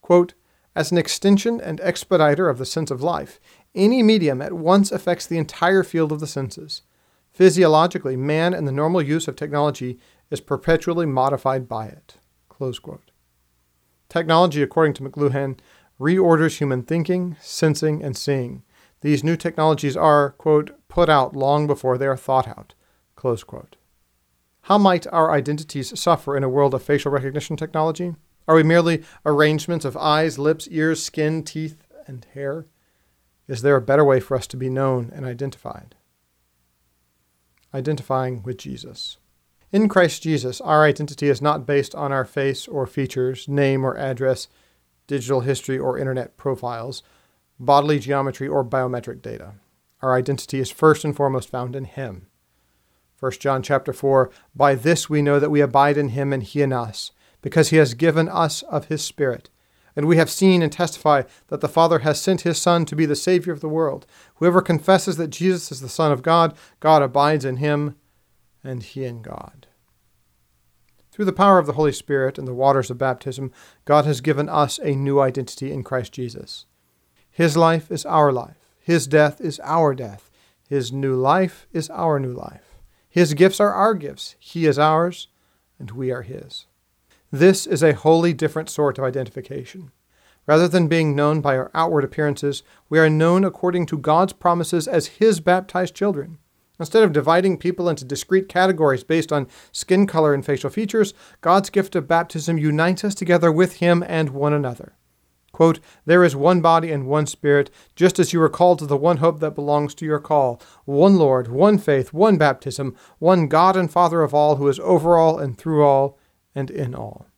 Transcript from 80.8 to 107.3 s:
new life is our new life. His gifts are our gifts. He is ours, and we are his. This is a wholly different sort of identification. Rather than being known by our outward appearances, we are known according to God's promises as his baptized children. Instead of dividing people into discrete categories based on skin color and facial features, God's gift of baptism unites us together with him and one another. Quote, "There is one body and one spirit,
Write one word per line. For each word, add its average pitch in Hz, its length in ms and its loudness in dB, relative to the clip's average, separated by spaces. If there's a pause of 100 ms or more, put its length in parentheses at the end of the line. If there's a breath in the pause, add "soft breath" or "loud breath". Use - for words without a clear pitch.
new 135 220 -4
life 151 580 0
is 156 180 -6
our 160 300 -2
new 131 120 -8
life. - 460 -18 (300)
His 165 260 2
gifts 185 240 4
are 208 140 2
our 202 220 2
gifts. 139 440 -12
He - 280 -4
is 139 120 2
ours, 160 500 0 (500)
and 127 120 -16
we 127 220 -6
are 123 100 -8
his. - 440 -16 (640)
This 180 360 4
is 139 160 -2
a 151 120 4
wholly 165 380 2
different 156 380 -4
sort 143 280 -2
of 135 60 -4
identification. 131 840 -10 (560)
Rather 160 220 4
than 165 200 2
being 156 260 2
known 147 260 2
by 143 160 0
our 131 180 -4
outward 160 300 0
appearances, 143 580 -4 (260 soft breath)
we 151 100 2
are 160 120 6
known 165 340 2
according 180 420 -2
to 156 120 -6
God's 160 340 2
promises 170 560 -2
as 175 180 0
his 208 340 2
baptized 180 540 -2
children. 165 440 -4 (420)
Instead 170 220 2
of 196 100 4
dividing 170 460 2
people 175 300 -2
into 147 160 -4
discrete 185 440 -2
categories 156 560 2
based 160 280 -2
on 139 160 -2 (240 soft breath)
skin 196 340 2
color 156 260 2
and 139 140 -2
facial 143 240 -4
features, 214 420 -2 (280 soft breath)
God's 190 300 2
gift 190 260 -2
of 143 120 -4
baptism 165 480 -2
unites 156 480 0
us 202 100 -4
together 170 380 2
with 180 240 2
him 175 300 2
and 160 240 -2
one 143 220 0
another. 139 420 -4 (560)
Quote, 165 300 4 (260 soft breath)
"There 175 160 6
is 147 140 4
one 170 240 4
body 165 320 2
and 139 160 -4
one 151 180 0
spirit, 143 420 0 (280 soft breath)